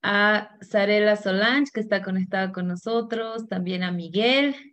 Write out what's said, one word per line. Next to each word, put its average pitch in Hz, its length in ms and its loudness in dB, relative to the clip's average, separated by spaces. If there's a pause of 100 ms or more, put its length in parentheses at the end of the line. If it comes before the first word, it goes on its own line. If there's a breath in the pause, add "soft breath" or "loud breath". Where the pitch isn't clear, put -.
a 208 600 2
Sarela 208 540 2
Solange, 214 560 0
que 226 80 -6
está 214 220 0
conectada 190 500 -2
con 180 160 -6
nosotros, 226 800 -4
también 185 360 -4
a 180 80 -2
Miguel 226 640 2 (180)